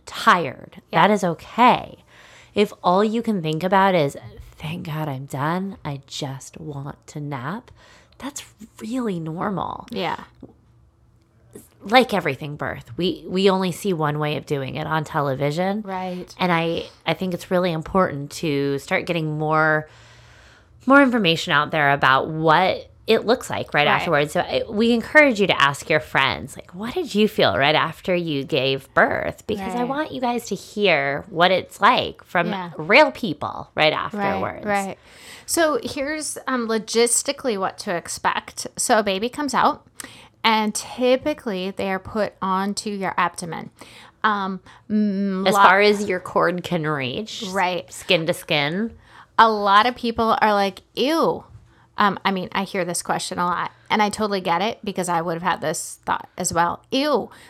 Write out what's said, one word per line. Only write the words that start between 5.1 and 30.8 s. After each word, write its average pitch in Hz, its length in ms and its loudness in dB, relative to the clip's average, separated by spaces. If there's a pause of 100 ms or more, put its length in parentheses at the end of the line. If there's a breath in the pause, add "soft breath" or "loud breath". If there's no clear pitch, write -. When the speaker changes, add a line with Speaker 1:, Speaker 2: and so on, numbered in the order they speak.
Speaker 1:
done, 170 600 -4
I 139 220 -8
just - 520 -10
want 147 480 -12
to - 120 -12
nap," 147 500 -8 (480 soft breath)
that's - 260 -14 (360)
really 226 400 -4
normal. 165 720 -6
Speaker 2:
Yeah. 170 300 -6 (1600)
Speaker 1:
Like 233 300 4
everything 151 440 -4
birth, 135 400 -8
we, 175 300 -2
we 190 220 4
only 190 220 0
see 190 220 -4
one 151 260 -2
way 151 160 -2
of 139 100 -8
doing 135 300 -4
it 156 120 -6
on 156 180 -2
television. 151 800 -2
Speaker 2:
Right. 185 420 -8 (120)
Speaker 1:
And 180 140 0
I, 165 360 -2 (180)
I - 80 0
think 185 200 -4
it's - 180 -10
really 180 200 2
important 151 600 -2
to 143 480 -2
start - 260 -4
getting 156 320 -2
more, 156 500 2 (960 soft breath)
more 277 160 8
information 202 520 2
out 147 180 2
there 147 220 4
about 135 360 4
what 160 600 2 (160)
it 220 200 2
looks 233 240 0
like 113 240 -6
right 147 140 4
Speaker 2:
Right. 139 60 4
Speaker 1:
afterwards. 147 400 0
So 175 80 0
I, - 260 -2
we 226 240 2
encourage 240 480 4
you 196 80 4
to 156 140 2
ask 139 280 0
your 156 120 4
friends, 131 560 -2
like, - 180 -20
"What 214 180 -10
did 330 220 -4
you 208 140 4
feel 117 280 2
right 143 180 2
after 151 380 -2
you 160 300 -2
gave 135 500 -2
birth?" - 540 0
Because 190 280 -6
I 240 40 -4
Speaker 2:
Right. 247 80 -2
Speaker 1:
want 285 240 -4
you 269 80 -8
guys 240 280 -2
to 202 80 -4
hear 156 760 0